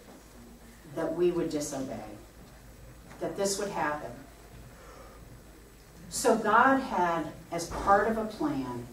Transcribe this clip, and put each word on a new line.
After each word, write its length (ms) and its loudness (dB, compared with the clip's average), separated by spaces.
that 180 -2
we 160 4
would 220 0
disobey, 520 -6
that 180 -6
this 220 0
would 100 -4
happen. 400 -4
So 260 4
God 460 6
had, 460 0
as 160 -4
part 400 4
of 100 0
a 80 -2
plan 680 -4